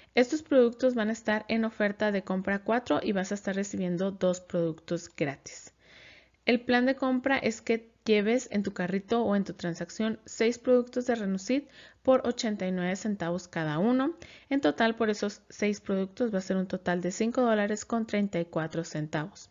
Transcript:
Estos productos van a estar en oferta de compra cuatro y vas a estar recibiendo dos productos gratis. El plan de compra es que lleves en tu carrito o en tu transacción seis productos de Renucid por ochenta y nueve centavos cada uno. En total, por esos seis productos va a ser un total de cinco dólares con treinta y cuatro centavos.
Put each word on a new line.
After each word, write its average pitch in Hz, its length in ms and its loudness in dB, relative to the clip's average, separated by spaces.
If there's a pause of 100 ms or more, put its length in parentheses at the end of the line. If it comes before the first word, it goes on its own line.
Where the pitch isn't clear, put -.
(140)
Estos 254 280 2
productos 247 520 4
van 214 140 0
a 226 60 -2
estar 214 340 -2
en 226 160 0
oferta 214 480 0
de 190 100 0
compra 190 360 -2
cuatro 247 440 0
y 220 100 0
vas 190 200 -2
a - 20 0
estar 202 220 -4
recibiendo 190 540 -2
dos 180 320 0
productos 170 760 -4
gratis. - 560 -8 (720)
El 240 160 4
plan 247 240 2
de 262 120 2
compra 262 420 0
es 220 240 -2
que 226 280 -2 (140)
lleves 220 480 2
en 202 100 2
tu 196 120 -4
carrito 190 480 0
o 202 140 2
en 196 80 2
tu 180 100 -6
transacción 180 720 -4
seis 233 320 -2
productos 247 480 2
de 247 80 0
Renucid 208 480 -2 (400)
por 254 260 4
ochenta 214 380 -2
y 185 60 0
nueve 180 240 0
centavos 185 520 -4
cada 156 300 -2
uno. 254 400 2 (320)
En 277 100 2
total, 247 360 2
por 226 120 2
esos 208 400 -2
seis 208 320 -2
productos 196 540 -2
va 190 40 0
a 190 40 -2
ser 190 160 -2
un 185 80 0
total 180 340 -2
de 175 100 -2
cinco 233 300 0
dólares 214 460 2
con 226 200 -2
treinta 202 320 0
y 170 60 0
cuatro 165 400 -4
centavos. 151 680 -6